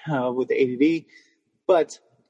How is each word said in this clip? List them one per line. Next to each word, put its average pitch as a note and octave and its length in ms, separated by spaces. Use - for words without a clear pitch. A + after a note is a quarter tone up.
uh, B2+ 220
with B2+ 160
the D3+ 100
A C3+ 80
D B2 100
D. D#3 300
But E3+ 320